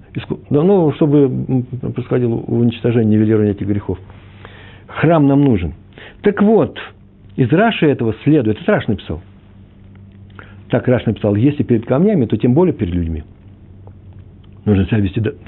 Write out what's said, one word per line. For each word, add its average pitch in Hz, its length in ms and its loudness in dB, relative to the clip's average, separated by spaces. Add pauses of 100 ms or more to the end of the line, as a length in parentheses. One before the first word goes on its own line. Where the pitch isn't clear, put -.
(120)
искуп-, - 380 -10
да, 143 120 0
ну, 175 300 2
чтобы, 147 280 2
м, 127 720 -2
происходило 123 420 -2
уничтожение, 117 840 0
нивелирование 107 380 2
этих 98 120 -8
грехов. 101 320 -6 (880)
Храм 156 380 2
нам 139 160 4
нужен. 92 300 0 (480)
Так 208 220 0
вот, 202 360 2 (580)
из 123 140 0
Раши 190 360 2
этого 117 280 0 (100)
следует, 131 360 2
это - 120 -2
Раш 156 160 -2
написал. 98 340 -6 (1500)
Так - 180 -2
Раш 123 200 0
написал: - 280 0
«Если 123 280 0
перед 117 240 0
камнями, 151 400 2
то 107 100 -2
тем 123 160 0
более 170 220 2
перед 87 180 -4
людьми». 80 300 -4 (1400)
Нужно 98 180 2
себя 113 140 0
вести 101 220 -2
до-, 107 140 -4 (140)